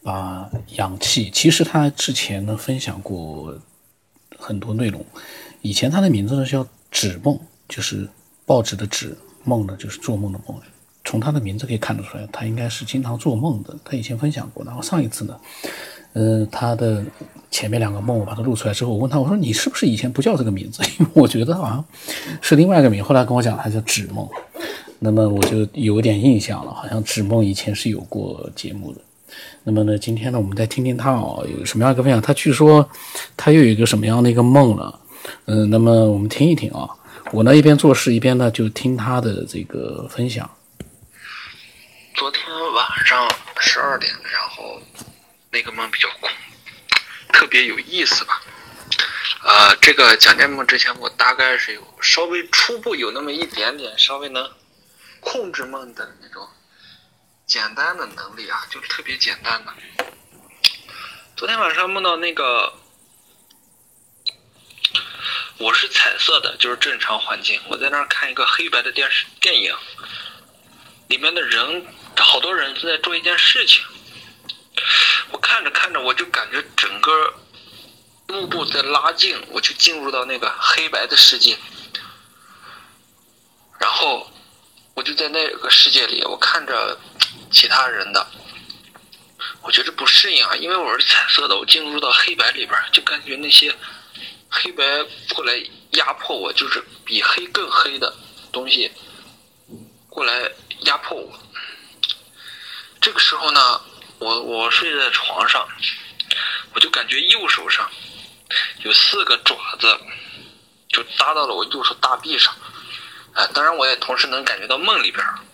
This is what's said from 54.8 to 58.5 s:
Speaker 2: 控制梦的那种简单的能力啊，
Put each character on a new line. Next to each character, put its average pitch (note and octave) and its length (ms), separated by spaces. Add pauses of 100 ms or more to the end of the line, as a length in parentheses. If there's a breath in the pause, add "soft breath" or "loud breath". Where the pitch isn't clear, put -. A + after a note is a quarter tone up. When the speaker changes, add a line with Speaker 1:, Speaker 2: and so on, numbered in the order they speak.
Speaker 2:
控 A#3 320
制 C3+ 120
梦 B2+ 300
的 - 140 (140)
那 - 60
种 - 200 (960 soft breath)
简 G#2+ 300
单 D#3+ 220
的 D3+ 100
能 G#2 300
力 A2 120
啊， - 220